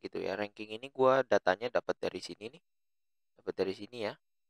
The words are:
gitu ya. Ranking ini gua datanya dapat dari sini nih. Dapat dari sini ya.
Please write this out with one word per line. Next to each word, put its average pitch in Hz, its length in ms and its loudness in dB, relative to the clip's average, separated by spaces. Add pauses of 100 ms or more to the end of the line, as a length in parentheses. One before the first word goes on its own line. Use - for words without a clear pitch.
gitu 92 160 -8
ya. 92 160 -4
Ranking 104 400 -6
ini 131 160 -14
gua 131 320 4
datanya 101 480 2
dapat - 240 0
dari 92 240 -4
sini 107 320 -12
nih. 156 100 -20 (800)
Dapat - 160 -6
dari 95 160 0
sini 104 320 -10
ya. 110 80 -4 (380)